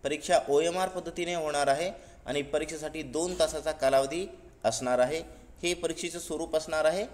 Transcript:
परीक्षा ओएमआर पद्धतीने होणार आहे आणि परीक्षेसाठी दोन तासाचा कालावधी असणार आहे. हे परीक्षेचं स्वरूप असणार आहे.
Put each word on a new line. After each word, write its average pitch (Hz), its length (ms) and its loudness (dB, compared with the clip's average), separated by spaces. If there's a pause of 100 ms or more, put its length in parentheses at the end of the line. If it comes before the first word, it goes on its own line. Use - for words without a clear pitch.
परीक्षा 151 460 2
ओएमआर 170 400 4
पद्धतीने 175 460 -4
होणार 151 320 0
आहे 156 260 2 (340)
आणि 143 160 -2
परीक्षेसाठी 156 600 -4
दोन 160 360 -4
तासाचा 156 340 0
कालावधी 135 540 2 (380)
असणार 123 340 2
आहे. 127 220 2 (420)
हे 175 120 0
परीक्षेचं 170 440 -4
स्वरूप 160 380 -4
असणार 156 280 0
आहे. 180 300 2